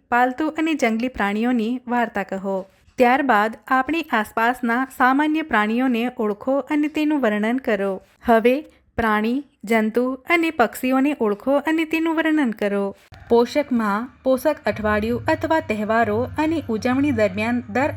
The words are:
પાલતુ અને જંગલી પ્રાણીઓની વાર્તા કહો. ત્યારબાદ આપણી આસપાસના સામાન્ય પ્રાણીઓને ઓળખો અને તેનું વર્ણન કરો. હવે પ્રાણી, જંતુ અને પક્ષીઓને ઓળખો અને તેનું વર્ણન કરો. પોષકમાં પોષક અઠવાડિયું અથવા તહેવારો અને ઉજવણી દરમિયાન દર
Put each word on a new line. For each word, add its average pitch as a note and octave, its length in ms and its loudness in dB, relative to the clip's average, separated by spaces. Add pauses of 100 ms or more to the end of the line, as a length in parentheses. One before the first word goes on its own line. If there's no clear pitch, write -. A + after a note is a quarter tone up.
પાલતુ B3+ 380 0
અને D#4+ 260 -2
જંગલી A#3 340 0
પ્રાણીઓની A#3 800 -2
વાર્તા A#3 360 -2
કહો. F#3+ 420 -6 (320)
ત્યારબાદ B3 600 4 (100)
આપણી C4+ 340 0
આસપાસના A#3 840 -2 (100)
સામાન્ય D4+ 440 2
પ્રાણીઓને A#3+ 760 0
ઓળખો G#3+ 400 -2
અને D4 300 0
તેનું D4+ 340 0
વર્ણન A3 360 0
કરો. G3 440 -2 (240)
હવે A#3+ 400 4 (320)
પ્રાણી, A3+ 460 0 (200)
જંતુ A3+ 500 0 (160)
અને E4+ 200 2
પક્ષીઓને C4 720 0
ઓળખો A3 360 0
અને D#4+ 280 0
તેનું D#4+ 300 0
વર્ણન D#4 360 2
કરો. G3+ 440 -4 (340)
પોષકમાં A#3 800 2 (140)
પોષક C4 320 2 (100)
અઠવાડિયું G#3+ 600 -2
અથવા D#4+ 340 0
તહેવારો A3 800 0
અને D#4 320 0
ઉજવણી B3+ 420 0
દરમિયાન A3 580 0
દર C4+ 280 0